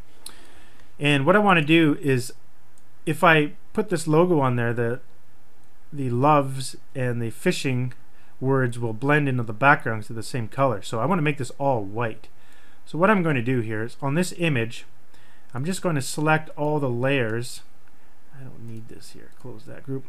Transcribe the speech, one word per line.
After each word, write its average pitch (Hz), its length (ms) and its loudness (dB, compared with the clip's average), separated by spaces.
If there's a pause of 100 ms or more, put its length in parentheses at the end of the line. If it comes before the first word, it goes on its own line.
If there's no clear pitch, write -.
(1000)
And 143 260 2
what 185 100 6
I 214 40 6
wanna 190 220 6
do 156 400 6
is, 131 320 0 (720)
if 160 180 0
I 156 280 8 (220)
put 202 160 0
this 165 180 0
logo 165 320 6
on 127 160 2
there, 117 180 0
the, 120 280 0 (880)
the 139 180 -2
loves 135 680 2 (180)
and 123 260 -2
the 113 100 -2
fishing 127 600 0 (460)
words 127 380 2
will 117 160 -2
blend 143 360 2
into 127 140 0
the 107 100 -4
background 120 500 4
to 117 100 -6
the 113 80 -4
same 113 260 -4
color. 123 340 0
So 113 180 -4
I 113 60 2
wanna 170 160 2
make 147 160 0
this 120 140 -4
all 135 320 0
white. 110 440 -4 (580)
So - 120 -6
what 185 120 6
I'm 196 140 4
gonna 143 180 2
do 127 200 2
here 110 220 -2
is, 120 180 -6
on 139 120 0
this 175 240 2
image, 127 480 0 (680)
I'm 127 120 -4
just 185 160 -2
gonna 156 200 0
select 156 560 0
all 151 220 0
the 139 100 0
layers. 120 720 0 (760)
I 135 60 -8
don't 120 240 -8
need 113 220 -6
this - 220 -6
here. 117 280 -8
Close 113 260 -8
that - 180 -8
group. 135 260 -4